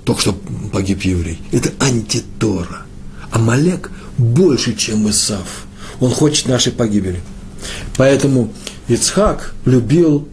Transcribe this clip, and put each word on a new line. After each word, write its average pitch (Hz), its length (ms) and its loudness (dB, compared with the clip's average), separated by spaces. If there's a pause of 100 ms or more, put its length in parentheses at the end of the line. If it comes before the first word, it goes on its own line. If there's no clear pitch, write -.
только - 180 -8
чтоб 117 140 -2 (360)
погиб 95 300 -4
еврей. 85 360 -2 (140)
Это - 260 0
антитора. 110 1040 -2 (480)
Амалек 127 600 2 (280)
больше, 120 560 4
чем 107 360 0
Исав. - 560 -4 (340)
Он 127 100 4
хочет 151 360 2
нашей 123 260 2
погибели. 101 480 0 (760)
Поэтому 135 560 4 (360)
Ицхак 165 680 2 (100)
любил 143 680 4